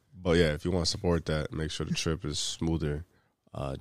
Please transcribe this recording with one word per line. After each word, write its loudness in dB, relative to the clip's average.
But 4
yeah, 6
if -6
you 0
wanna 2
support 2
that, -2
make -2
sure -4
the -2
trip -2
is -4
smoother. -2
Uh, -6